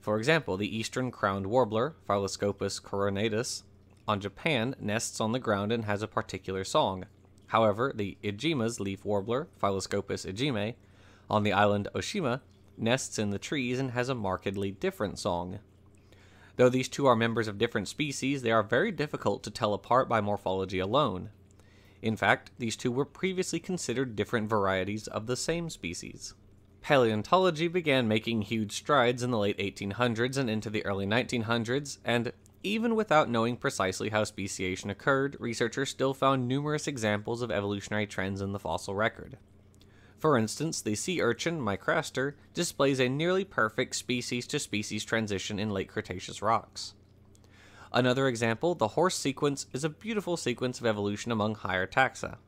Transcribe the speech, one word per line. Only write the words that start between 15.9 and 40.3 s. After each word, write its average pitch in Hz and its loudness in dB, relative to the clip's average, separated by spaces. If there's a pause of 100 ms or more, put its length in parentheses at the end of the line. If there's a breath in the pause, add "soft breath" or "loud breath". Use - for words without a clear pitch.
Though 127 8
these 127 0
two 143 0
are 127 8
members 113 0
of 101 -8
different 107 0
species, 139 -4
they 117 2
are 113 6
very 139 2
difficult 151 -2
to 107 -8
tell 107 0
apart 120 2
by 113 2
morphology 95 -2
alone. 101 0 (720 soft breath)
In 113 0
fact, 101 2
these 113 -4
two - -2
were 131 0
previously 180 -4
considered 131 -4
different 104 -2
varieties 98 0
of 107 -6
the 123 0
same 165 -4
species. - -10 (480)
Paleontology 151 4
began 156 2
making 110 2
huge 107 -4
strides 127 2
in 123 -2
the 120 0
late 101 0
eighteen 98 -4
hundreds 120 0
and 135 0
into 107 -2
the 107 -4
early 98 -2
nineteen 113 0
hundreds, 117 -2
and 117 2 (300)
even 220 0
without 156 4
knowing 117 2
precisely 107 -2
how 107 2
speciation 95 -4
occurred, 135 0
researchers 120 -2
still 135 0
found 135 2
numerous 147 -2
examples 110 0
of 117 -4
evolutionary 101 -2
trends 98 -4
in 98 -4
the 101 -6
fossil 85 -4
record. - -4 (800 loud breath)
For 151 4